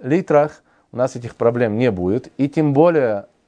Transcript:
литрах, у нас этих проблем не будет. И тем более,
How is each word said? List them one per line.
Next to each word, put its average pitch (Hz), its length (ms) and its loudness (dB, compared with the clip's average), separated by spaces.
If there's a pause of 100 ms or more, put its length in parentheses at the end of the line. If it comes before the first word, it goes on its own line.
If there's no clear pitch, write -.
литрах, 151 600 0 (280)
у - 60 -16
нас 123 180 -2
этих 117 220 -14
проблем 117 400 0
не 123 140 0
будет. 95 480 -4
И 139 100 0
тем 151 240 0
более, 135 540 2 (220)